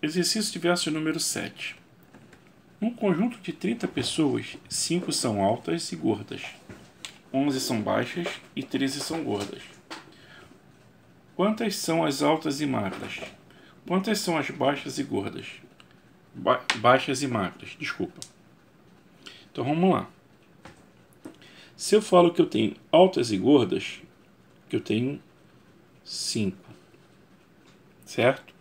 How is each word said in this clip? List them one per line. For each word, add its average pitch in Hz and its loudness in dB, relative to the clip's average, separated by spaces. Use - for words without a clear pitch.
Exercício 175 0
diverso 175 0
número 156 -2
sete. - -6
Num 233 -2
conjunto 202 0
de - -10
trinta 208 -4
pessoas, 123 -2
cinco - -2
são 107 0
altas 135 0
e 175 -10
gordas, 110 -2
onze 135 0
são 120 -2
baixas 110 -2
e 135 -6
treze 139 -4
são 160 -6
gordas. 101 -6
Quantas 214 0
são 165 0
as 139 -2
altas 147 0
e 151 -2
magras? 101 -4
Quantas 196 0
são 165 -2
as 139 -4
baixas 139 -2
e 139 -2
gordas? - -6
Ba-, - 2
baixas 127 4
e 139 -2
magras, 104 -4
desculpa. - -8
Então 139 -6
vamos 165 2
lá. 113 2
Se - 0
eu 214 8
falo 175 8
que 175 -8
eu 160 10
tenho 113 0
altas 160 6
e 104 0
gordas, 104 4
que - -4
eu 110 0
tenho 123 -2
cinco, - -4
certo? - 0